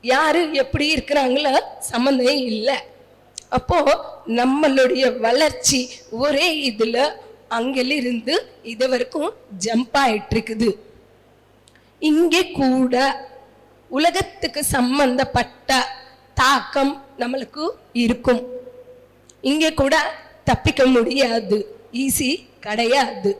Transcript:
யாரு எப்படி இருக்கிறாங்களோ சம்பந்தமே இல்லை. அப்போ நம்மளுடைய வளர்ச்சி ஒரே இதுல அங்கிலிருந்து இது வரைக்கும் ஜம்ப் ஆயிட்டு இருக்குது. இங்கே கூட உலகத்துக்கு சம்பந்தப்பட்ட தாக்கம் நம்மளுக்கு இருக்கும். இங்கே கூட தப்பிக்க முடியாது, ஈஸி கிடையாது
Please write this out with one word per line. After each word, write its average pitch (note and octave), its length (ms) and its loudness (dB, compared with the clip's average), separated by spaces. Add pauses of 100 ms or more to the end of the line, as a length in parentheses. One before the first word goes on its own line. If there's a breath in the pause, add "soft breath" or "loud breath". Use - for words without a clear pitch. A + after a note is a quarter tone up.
யாரு D4+ 500 2
எப்படி C#4+ 420 0
இருக்கிறாங்களோ C#4 680 2 (180)
சம்பந்தமே B3+ 600 0
இல்லை. A#3 360 -2 (760)
அப்போ D4+ 560 2 (200)
நம்மளுடைய B3+ 920 2
வளர்ச்சி B3+ 720 0 (200 loud breath)
ஒரே C#4+ 600 0
இதுல A#3 420 0 (360)
அங்கிலிருந்து B3+ 960 -2 (160)
இது A#3 260 -4
வரைக்கும் B3+ 440 -4 (320)
ஜம்ப் A#3 400 -2
ஆயிட்டு G#3+ 300 -2
இருக்குது. A3+ 400 -2 (1200 soft breath)
இங்கே E4 520 2
கூட C4 760 0 (600)
உலகத்துக்கு D#4+ 760 -2
சம்பந்தப்பட்ட C4 1200 0 (460)
தாக்கம் C#4 720 0 (140)
நம்மளுக்கு C4+ 520 -6 (220)
இருக்கும். A#3+ 540 0 (960)
இங்கே D#4 340 0
கூட D4 400 2 (300)
தப்பிக்க C4 420 2
முடியாது, A3+ 920 2 (160)
ஈஸி C4+ 520 -2 (160)
கிடையாது A3 800 0